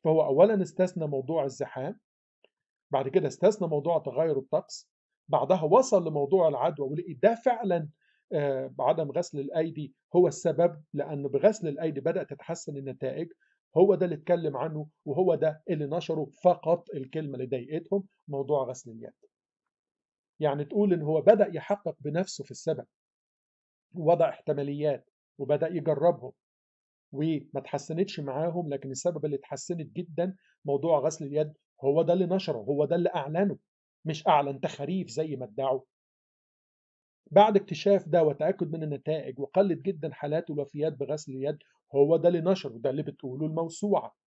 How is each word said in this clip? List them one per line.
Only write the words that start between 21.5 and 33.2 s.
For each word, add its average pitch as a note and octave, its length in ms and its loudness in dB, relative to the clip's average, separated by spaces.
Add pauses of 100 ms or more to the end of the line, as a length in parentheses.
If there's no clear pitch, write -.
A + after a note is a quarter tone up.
يحقق D#3+ 440 -6
بنفسه D3 440 -6
في - 80 -16
السبب، B2 340 -6 (1120)
ووضع D#3+ 340 4
احتماليات، C#3+ 800 -4 (280)
وبدأ D3 300 0
يجربهم، D3+ 640 0 (800)
وما D3+ 300 -2 (140)
اتحسنتش D#3+ 640 -4
معاهم، D#3 500 -4
لكن C#3 220 -6
السبب D#3 340 -4
اللي D3 100 -2
اتحسنت C#3 600 -8
جدًا F3 400 -6 (300)
موضوع C#3+ 340 2
غسل D3+ 260 -2
اليد، D3+ 280 -2 (300)
هو C#3+ 180 4
ده E3 120 2
اللي F#3 120 4
نشره، E3+ 320 -2
هو C#3+ 280 0
ده D#3 100 -2
اللي F3 200 2
أعلنه، D#3+ 420 -2 (480)